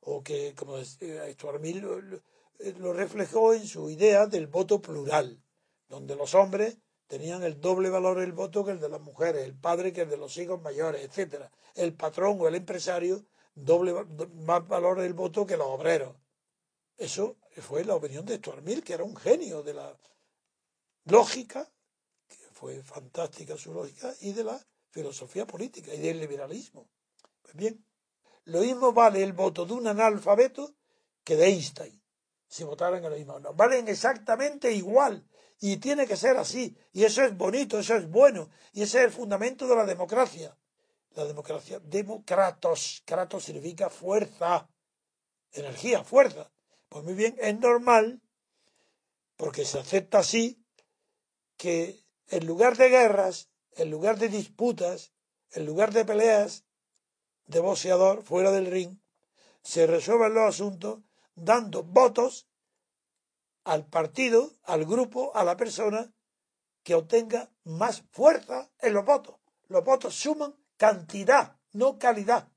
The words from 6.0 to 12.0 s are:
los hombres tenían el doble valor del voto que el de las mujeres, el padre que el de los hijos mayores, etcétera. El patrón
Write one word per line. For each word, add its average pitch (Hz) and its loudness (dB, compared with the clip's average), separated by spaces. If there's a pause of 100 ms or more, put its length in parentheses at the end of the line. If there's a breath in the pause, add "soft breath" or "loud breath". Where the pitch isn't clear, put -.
los 143 -8
hombres 196 2 (280)
tenían 165 -10
el 160 -6
doble 185 0
valor 185 0
del 180 -4
voto 190 -4
que 202 -6
el 175 -8
de 151 -6
las 151 -10
mujeres, 156 -2
el 131 -12
padre 175 -2
que 180 -4
el 156 -4
de 147 -4
los 147 -12
hijos 175 -8
mayores, 147 -6
etcétera. 143 -10 (240 soft breath)
El 170 -4
patrón 175 -2